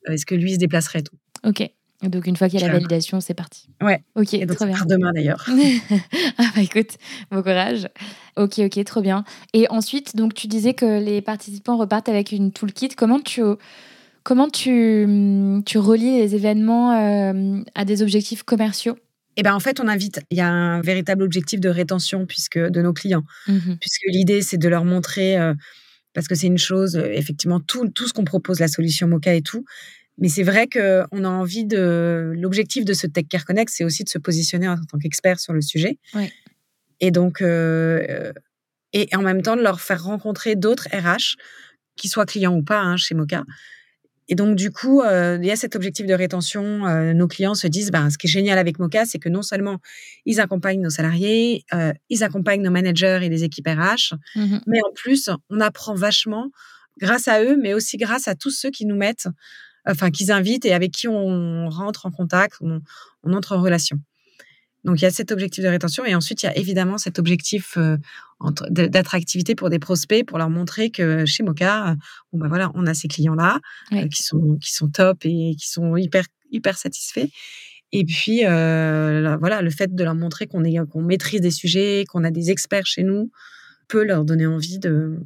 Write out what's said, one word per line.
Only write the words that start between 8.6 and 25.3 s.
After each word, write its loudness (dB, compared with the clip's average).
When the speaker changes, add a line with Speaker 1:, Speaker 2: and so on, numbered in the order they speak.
Speaker 2:
trop -2
bien. 0
Et 6
ensuite, -4
donc, 2
tu -10
disais 2
que 2
les 0
participants -4
repartent 0
avec 0
une 2
toolkit. -6
Comment 2
tu, -4
comment 4
tu, 4
tu 0
relis 4
les 2
événements, 4
euh, 2
à -2
des 2
objectifs 0
commerciaux ? -2
Speaker 1:
Eh -2
ben, 4
en 0
fait, -2
on 0
invite, -2
il -2
y 2
a 4
un 2
véritable 0
objectif -2
de 2
rétention -2
puisque, -6
de 0
nos 2
clients. 0
Speaker 2:
Mhm. 0
Speaker 1:
Puisque -6
l'idée, 2
c'est -2
de 2
leur 2
montrer, 0